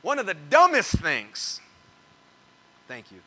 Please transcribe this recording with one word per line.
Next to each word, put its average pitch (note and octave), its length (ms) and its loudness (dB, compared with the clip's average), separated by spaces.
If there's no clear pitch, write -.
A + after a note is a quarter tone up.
One C#4 160 -2
of A#3 80 -4
the F#3+ 80 -6
dumbest B3+ 580 4
things, A#2+ 680 -6
thank A#2+ 240 -18
you. F#2 160 -20